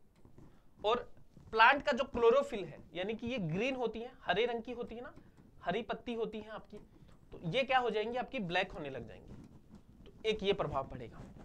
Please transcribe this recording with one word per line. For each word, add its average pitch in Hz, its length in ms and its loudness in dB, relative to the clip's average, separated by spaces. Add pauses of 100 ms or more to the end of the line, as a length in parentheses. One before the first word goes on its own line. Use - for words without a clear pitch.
(840)
और 240 280 0 (380)
plant 247 320 8
का 294 100 2
जो 262 120 0
chlorophyll 233 600 4
है, 117 140 -12 (160)
यानी 190 200 -2
कि 226 120 -8
ये 247 120 -2
green 202 380 0
होती 233 240 -4
है, 247 120 -10 (100)
हरे 196 240 2
रंग 233 160 -2
की 247 100 -8
होती 233 220 -10
है 233 80 -10
ना, 302 120 -14 (500)
हरी 190 180 0
पत्ती 226 320 -6
होती 226 260 -4
है 214 100 -12
आपकी, 208 260 -12 (560)
तो - 120 -14
ये 175 180 2
क्या 262 160 4
हो 240 120 2
जाएंगी, 214 280 0
आपकी 247 200 -4
black 180 340 0
होने 156 180 -8
लग 117 180 -10
जाएंगी। - 260 -16 (720)
तो - 220 -10
एक 214 140 0
ये 196 100 4
प्रभाव 151 360 -2
पड़ेगा, 127 320 -12 (240)